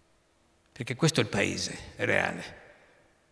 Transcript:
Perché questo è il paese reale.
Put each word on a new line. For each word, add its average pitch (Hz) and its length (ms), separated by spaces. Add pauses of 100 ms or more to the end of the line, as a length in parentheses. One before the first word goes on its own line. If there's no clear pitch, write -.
(720)
Perché 123 220
questo 151 260
è - 20
il 107 60
paese - 680
reale. - 640 (720)